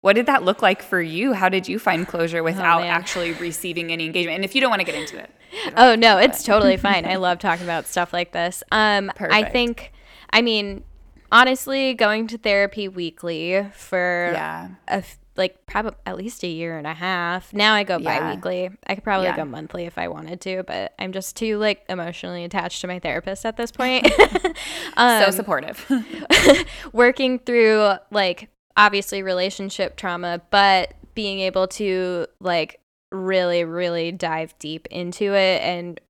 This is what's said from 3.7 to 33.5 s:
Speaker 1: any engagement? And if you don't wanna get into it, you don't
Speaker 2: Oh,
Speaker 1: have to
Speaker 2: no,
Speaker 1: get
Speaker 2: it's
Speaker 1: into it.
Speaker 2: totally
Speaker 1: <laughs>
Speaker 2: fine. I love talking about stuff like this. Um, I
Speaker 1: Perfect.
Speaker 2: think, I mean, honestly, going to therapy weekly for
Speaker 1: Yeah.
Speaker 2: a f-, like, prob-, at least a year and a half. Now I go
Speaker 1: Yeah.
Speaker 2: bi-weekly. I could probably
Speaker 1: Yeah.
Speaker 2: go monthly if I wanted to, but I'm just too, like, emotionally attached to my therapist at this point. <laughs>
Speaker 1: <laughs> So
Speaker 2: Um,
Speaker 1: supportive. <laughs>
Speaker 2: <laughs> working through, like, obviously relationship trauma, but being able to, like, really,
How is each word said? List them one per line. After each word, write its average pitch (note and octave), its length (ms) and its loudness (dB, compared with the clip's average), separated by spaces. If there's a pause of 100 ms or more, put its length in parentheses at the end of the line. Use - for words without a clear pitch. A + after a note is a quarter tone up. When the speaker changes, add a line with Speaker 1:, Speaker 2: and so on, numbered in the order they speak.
Speaker 1:
any E3 140 -4
engagement? E3+ 300 -2
And G3 80 -2
if F#3+ 100 -8
you C4+ 60 4
don't C4 100 2
wanna G3 140 0
get F3+ 100 -4
into - 240 -8
it, - 120 -18 (220)
you G#4+ 180 -8
don't - 80 -2
Speaker 2:
Oh, A#3 40 10
Speaker 1:
have B3 120 10
to A3+ 60 2
Speaker 2:
no, A3 160 8
Speaker 1:
get F#3+ 140 6
Speaker 2:
it's - 100 -6
Speaker 1:
into A#3 100 -4
it. G#3 40 6
Speaker 2:
totally G3 220 6
Speaker 1:
<laughs> G3+ 120 -2
Speaker 2:
fine. F3+ 180 2
I F#3 100 -2
love F3+ 220 0
talking F3 260 -2
about E3 220 -4
stuff - 260 -2
like F3 200 -4
this. F3 300 -4 (100)
Um, G#3 380 2
I - 80 -10
Speaker 1:
Perfect. G#3 340 0
Speaker 2:
think, A#3+ 400 -4 (400)
I A3 100 4
mean, G#3 420 -2 (480)
honestly, C4 640 4
going A3 340 2
to A3+ 100 -10
therapy G3+ 500 0
weekly F3 880 -4
for F3 580 -2
Speaker 1:
Yeah. E3 360 -6 (200)
Speaker 2:
a - 60 -2
f-, - 240 -6 (180)
like, - 300 -4
prob-, G#3+ 280 -6 (120)
at F#3 100 -8
least G3+ 280 -12
a F3+ 40 -6
year E3 300 -8
and D3 80 -10
a D#3+ 80 -8
half. F3 580 -6
Now G#3 220 4
I G#3 100 2
go F#3 140 -2
Speaker 1:
Yeah. C#3+ 220 -2
Speaker 2:
bi-weekly. F3+ 500 -6 (160)
I G3 80 -4
could G3+ 100 -12
probably F#3+ 220 0
Speaker 1:
Yeah. - 100 0
Speaker 2:
go D#3 80 -4
monthly D#3 420 -10
if - 120 -14
I F3 100 -4
wanted D#3+ 340 -12
to, F#3 220 -6
but - 340 -8
I'm F#3+ 140 -8
just F#3+ 240 -10
too, A3 220 -2
like, G#3 300 -2
emotionally F3 560 -8
attached F3 360 -8
to F3+ 80 -8
my F3+ 100 -8
therapist F3 480 -6
at A3 100 -4
this A#3 140 -6
point. B3+ 440 2
<laughs> - 80 2
Speaker 1:
<laughs> F4 340 2 (400)
So A#3 60 4 (240)
Speaker 2:
Um, G3 60 2
Speaker 1:
supportive. F#3 560 -6
<laughs> C#4 760 4
Speaker 2:
<laughs> - 280 -14
working B3+ 460 4
through, A3 540 4 (180)
like, G3 380 -2 (280)
obviously G3+ 460 4
relationship F#3+ 720 -4
trauma, F3 540 -6
but G3 440 4 (200)
being G3 260 -6
able F#3+ 280 0
to, F#3 580 -4 (140)
like, F3 400 -2 (320)
really, F#3 520 0